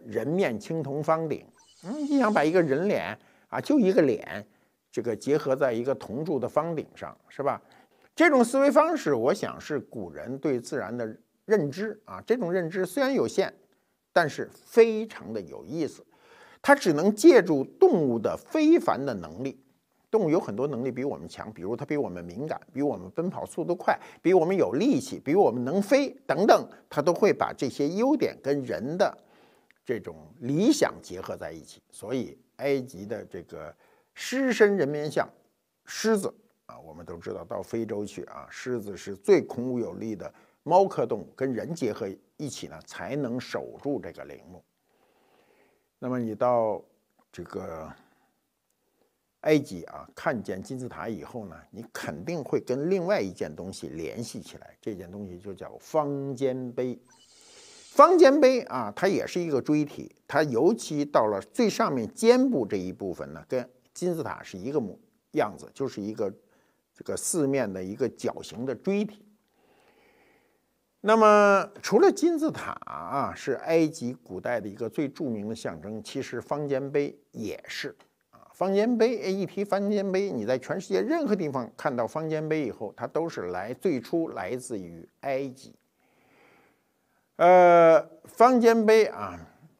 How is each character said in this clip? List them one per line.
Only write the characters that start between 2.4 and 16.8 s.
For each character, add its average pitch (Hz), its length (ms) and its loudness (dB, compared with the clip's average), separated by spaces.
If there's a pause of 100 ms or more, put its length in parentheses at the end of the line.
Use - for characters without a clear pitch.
一 156 80 2
个 185 80 6
人 160 280 2
脸 107 280 -2 (320)
啊， - 140 -6
就 294 180 4
一 190 140 4
个 202 80 6
脸， 104 420 0 (480)
这 120 120 -6
个 110 120 -2
结 135 220 0
合 135 180 0
在 131 160 0
一 117 120 -2
个 135 100 0
铜 135 320 -8
铸 156 140 -2
的 113 100 -4
方 160 260 -2
鼎 147 200 -8
上， 76 200 -14 (140)
是 - 140 -10
吧？ 127 180 -2 (540)
这 339 140 6
种 262 140 6
思 240 160 0
维 277 120 4
方 311 260 4
式， 156 160 0
我 123 200 2
想 85 260 -8
是 147 180 -6
古 101 340 -10
人 76 280 -10
对 139 200 -2
自 127 180 -8
然 110 200 -6
的 110 180 -8 (300)
认 190 240 2
知 208 360 -10
啊。 92 200 -14
这 226 100 2
种 202 160 -4
认 175 180 -2
知 185 160 -4
虽 269 180 -2
然 269 100 0
有 151 140 2
限， 180 260 -2 (600)
但 170 140 4
是 127 240 -8
非 226 540 4
常 - 280 -14
的 110 80 -6
有 73 240 -14
意 156 200 -4
思。 - 180 -10 (580)
它 277 120 6
只 233 200 2